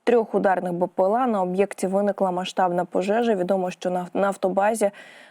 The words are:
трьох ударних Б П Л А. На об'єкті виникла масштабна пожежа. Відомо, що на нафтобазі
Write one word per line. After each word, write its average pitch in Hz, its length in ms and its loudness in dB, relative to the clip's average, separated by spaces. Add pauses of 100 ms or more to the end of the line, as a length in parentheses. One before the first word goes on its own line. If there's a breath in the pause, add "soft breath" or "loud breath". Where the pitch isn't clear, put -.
трьох 233 300 2
ударних 185 380 0
Б 175 140 -2
П - 160 -2
Л 196 140 2
А. 254 100 0
На 208 160 0
об'єкті 190 440 -2
виникла 196 440 0
масштабна 180 540 0
пожежа. 208 500 0
Відомо, 185 360 0
що 180 200 -6
на 180 240 -4
нафтобазі 196 760 0 (400 loud breath)